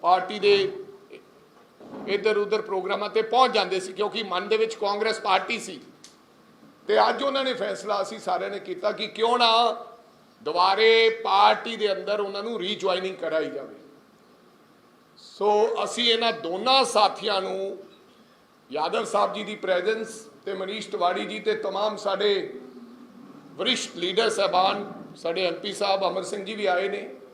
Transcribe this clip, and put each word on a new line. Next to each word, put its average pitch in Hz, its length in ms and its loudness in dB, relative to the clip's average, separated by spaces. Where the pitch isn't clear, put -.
ਪਾਰਟੀ 185 380 2
ਦੇ 202 160 6
ਇੱਧਰ 202 300 0
ਉੱਧਰ 208 260 0
ਪ੍ਰੋਗਰਾਮਾਂ 196 480 -4
ਤੇ 220 140 0
ਪਹੁੰਚ 233 300 4
ਜਾਂਦੇ 190 260 0
ਸੀ, 185 120 -10
ਕਿਉਂਕਿ 208 300 -2
ਮਨ 190 260 -4
ਦੇ 214 80 2
ਵਿੱਚ 220 200 0
ਕਾਂਗਰਸ 208 440 -2
ਪਾਰਟੀ 196 400 0
ਸੀ। 160 200 -12
ਤੇ 214 120 4
ਅੱਜ 226 220 2
ਉਹਨਾਂ 269 220 -2
ਨੇ 254 100 -2
ਫੈਸਲਾ, 202 480 -4
ਅਸੀਂ 220 180 -8
ਸਾਰਿਆਂ 180 300 -4
ਨੇ 202 100 -8
ਕੀਤਾ 185 320 -4
ਕਿ 220 160 -6
ਕਿਉਂ 233 300 2
ਨਾ 226 480 4
ਦੁਬਾਰੇ 208 680 6
ਪਾਰਟੀ 208 520 4
ਦੇ 202 160 0
ਅੰਦਰ 196 280 -2
ਉਹਨਾਂ 196 220 -4
ਨੂੰ 226 180 -6
ਰੀਜੁਆਇਨਿੰਗ 190 560 -2
ਕਰਾਈ 156 340 -2
ਜਾਵੇ। - 240 -10
ਸੋ 208 680 0
ਅਸੀਂ 233 280 0
ਇਹਨਾਂ 226 220 2
ਦੋਨਾਂ 220 520 2
ਸਾਥੀਆਂ 202 560 2
ਨੂੰ, 190 340 -6
ਯਾਦਵ 175 340 -2
ਸਾਹਿਬ 202 300 0
ਜੀ 208 100 -6
ਦੀ 208 120 -8
ਪ੍ਰੈਜ਼ੈਂਸ 202 520 -2
ਤੇ 196 100 -6
ਮਨੀਸ਼ 196 360 -8
ਤਿਵਾੜੀ 190 360 0
ਜੀ 214 140 -8
ਤੇ 214 160 0
ਤਮਾਮ 202 400 -2
ਸਾਡੇ 202 340 0
ਵਰਿਸ਼ਠ 214 400 -4
ਲੀਡਰ 190 340 0
ਸਾਹਿਬਾਨ, 196 600 2
ਸਾਡੇ 170 300 -2
ਐਮ 170 80 0
ਪੀ 202 180 -8
ਸਾਹਿਬ 196 340 0
ਅਮਰ 180 160 -2
ਸਿੰਘ 196 220 -8
ਜੀ 208 100 -8
ਵੀ 208 120 -4
ਆਏ 185 220 0
ਨੇ - 200 -8